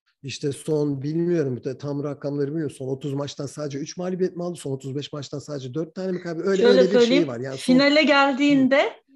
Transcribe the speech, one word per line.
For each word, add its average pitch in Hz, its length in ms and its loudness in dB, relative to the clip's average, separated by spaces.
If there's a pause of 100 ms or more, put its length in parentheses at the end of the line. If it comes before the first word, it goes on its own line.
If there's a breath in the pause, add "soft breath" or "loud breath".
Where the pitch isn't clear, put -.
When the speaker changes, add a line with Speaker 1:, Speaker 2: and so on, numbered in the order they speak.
(240)
Speaker 1:
İşte 139 280 -6
son, 147 500 -4
bilmiyorum, 156 560 -2
bir 110 60 -12
de 131 140 -8
tam 143 260 -6
rakamları 143 440 -4
bilmiyorum. 151 300 -6
Son 131 100 -10
otuz 135 260 -6
maçtan 143 320 -6
sadece 143 320 -10
üç - 200 -10
mağlubiyet 180 400 -4
mi 175 60 -6
aldı? 175 160 -8
Son 139 120 -8
otuz 135 240 -8
beş 143 180 -8
maçtan 143 260 -10
sadece 131 340 -12
dört 160 220 -8
tane 185 160 -6
mi 180 100 -6
kaybı? 170 200 -8
Öyle, 190 200 2
Speaker 2:
Şöyle 202 180 8
Speaker 1:
öyle - 20 10
bir 180 100 6
şey 240 100 6
Speaker 2:
söyleyeyim, 240 260 4
Speaker 1:
var. 117 120 -6
Yani 135 180 -8
son - 160 2
Speaker 2:
finale 285 300 6
geldiğinde 277 720 4
Speaker 1:
Hı. - 380 -2